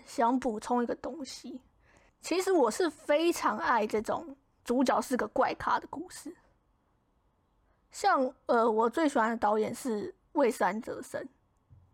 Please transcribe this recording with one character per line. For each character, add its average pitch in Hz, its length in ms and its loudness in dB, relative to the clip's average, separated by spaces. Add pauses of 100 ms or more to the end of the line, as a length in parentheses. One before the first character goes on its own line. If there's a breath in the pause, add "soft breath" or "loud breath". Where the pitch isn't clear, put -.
想 254 340 0
补 220 220 -2
充 240 200 0
一 233 40 0
个 240 100 -4
东 285 300 -12
西。 - 360 -16 (600 soft breath)
其 359 200 0
实 381 120 2
我 247 180 6
是 349 180 0
非 320 440 0
常 220 240 -2
爱 247 280 0
这 214 160 -2
种 285 360 -6 (260)
主 247 180 0
角 240 200 2
是 247 160 -2
个 220 100 -2
怪 - 280 0
咖 - 220 -2
的 - 120 -6
故 349 200 -10
事。 - 240 -16 (1600)
像， 294 420 2 (120)
呃， 233 260 4
我 226 180 2
最 311 200 2
喜 277 100 0
欢 226 100 2
的 226 60 -2
导 214 220 2
演 214 180 -2
是 214 400 -6 (160)
魏 277 180 4
三 214 320 0
泽 - 200 -10
生， - 260 -10 (680)